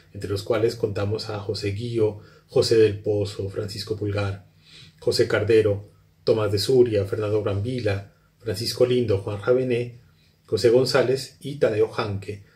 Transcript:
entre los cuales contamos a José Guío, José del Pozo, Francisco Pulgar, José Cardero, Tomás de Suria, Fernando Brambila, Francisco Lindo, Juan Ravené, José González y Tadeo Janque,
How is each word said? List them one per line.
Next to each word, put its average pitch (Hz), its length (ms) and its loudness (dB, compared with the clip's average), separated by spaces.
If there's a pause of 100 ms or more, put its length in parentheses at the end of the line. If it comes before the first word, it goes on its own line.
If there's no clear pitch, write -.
(120)
entre 98 180 -10
los 101 140 -4
cuales 113 320 0
contamos 104 540 -4
a 104 100 -6
José 101 320 -4
Guío, 110 480 -2 (280)
José - 280 2
del 104 240 4
Pozo, 104 500 -4
Francisco 104 460 -8
Pulgar, 101 520 -4 (520)
José 120 300 2
Cardero, 104 600 2 (360)
Tomás 107 260 2
de 101 80 0
Suria, 117 460 4
Fernando 107 360 -2
Brambila, 104 760 -4 (240)
Francisco 113 460 -2
Lindo, 120 340 2
Juan 104 220 -8
Ravené, 123 600 0 (440)
José 113 260 2
González 127 680 2
y 139 160 -10
Tadeo 110 320 2
Janque, 101 560 -6 (120)